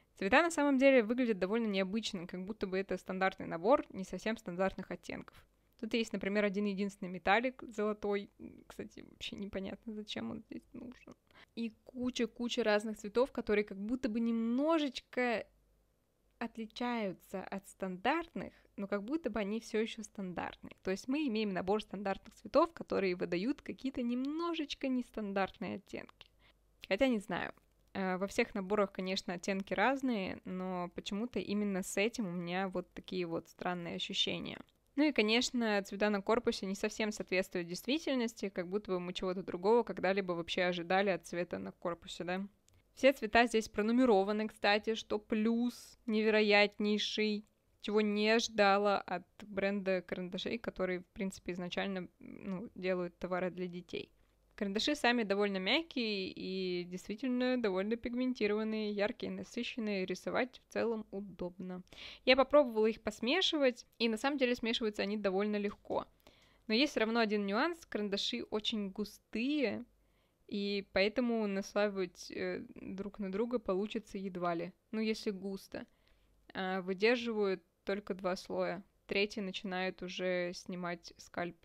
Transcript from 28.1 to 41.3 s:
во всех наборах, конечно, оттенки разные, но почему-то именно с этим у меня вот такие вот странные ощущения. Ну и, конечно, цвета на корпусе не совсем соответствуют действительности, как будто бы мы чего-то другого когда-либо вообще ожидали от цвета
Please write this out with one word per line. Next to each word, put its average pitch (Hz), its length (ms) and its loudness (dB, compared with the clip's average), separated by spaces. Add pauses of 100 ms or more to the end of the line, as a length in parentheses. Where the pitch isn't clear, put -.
во 185 100 -2
всех 240 280 -2
наборах, 196 380 0
конечно, 185 420 -4
оттенки 190 400 -4
разные, 233 720 0
но 185 500 -6
почему-то 208 460 -4
именно 202 420 -2
с - 140 -10
этим 214 300 0
у 175 60 -6
меня 180 360 -2
вот 185 260 -6
такие 180 320 -4
вот 165 220 -6
странные 175 480 -6
ощущения. 185 640 -4 (380)
Ну 285 60 6
и, 302 80 4
конечно, 226 720 2
цвета 208 260 0
на 202 100 2
корпусе 220 460 2
не 190 80 -2
совсем 214 380 -2
соответствуют 185 560 -2
действительности, 240 800 -2
как 185 180 -4
будто 202 240 -4
бы 185 80 0
мы 180 140 -6
чего-то 185 320 -4
другого 214 400 2
когда-либо 185 480 0
вообще 170 320 0
ожидали 180 460 2
от 170 140 -2
цвета 175 340 -4